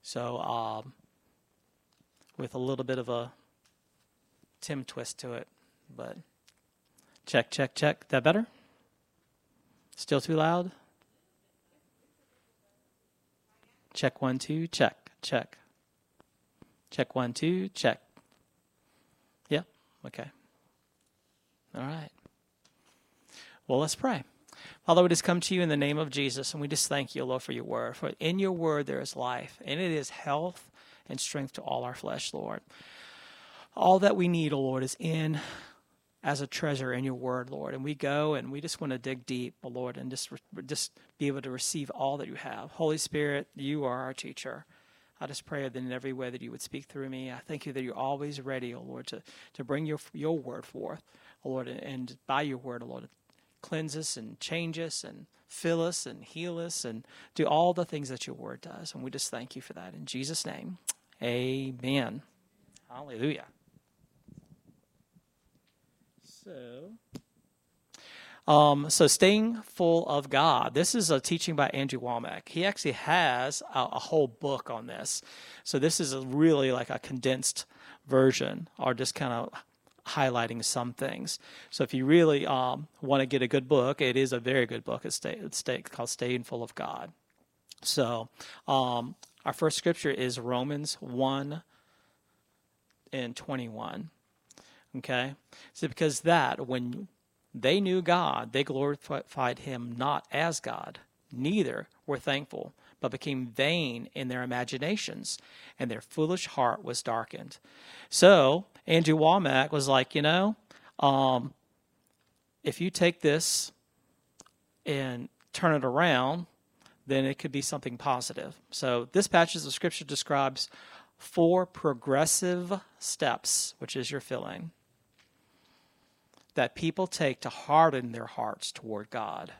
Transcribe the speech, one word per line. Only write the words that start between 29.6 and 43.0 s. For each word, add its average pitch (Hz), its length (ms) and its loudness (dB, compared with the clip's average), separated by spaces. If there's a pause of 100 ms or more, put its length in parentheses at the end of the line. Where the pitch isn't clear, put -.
and 143 140 -4
it 185 120 0
is 147 180 -2
health 156 640 -4 (380)
and 131 100 -6
strength - 340 -6
to - 80 -10
all 123 220 -4
our 123 120 -8
flesh, - 380 -6
Lord. 55 280 -8 (1120)
All 185 240 8
that 196 160 6
we 180 120 2
need, 160 260 2
O 139 80 0
Lord, 131 220 0
is 131 160 -4
in 160 400 0 (840)
as 143 160 -2
a 139 80 -6
treasure 135 460 -4
in 127 100 -2
your 135 100 -2
word, 127 360 -4
Lord. 139 240 -8
And 135 100 -8
we 147 100 -4
go 147 420 0
and 123 160 -6
we 143 100 -8
just 160 180 -8
wanna 135 180 -4
dig 127 280 -8
deep, 123 380 -6
O - 60 -12
Lord, 123 280 -8
and 131 120 -8
just 131 220 -8
re-, 117 80 -14 (260)
just - 320 -6 (200)
be 147 100 -2
able 135 140 -4
to 131 100 -8
receive 131 380 -6
all 139 280 -2
that - 100 -8
you - 80 -12
have. 120 360 -10
Holy 156 260 0
Spirit, 147 580 -2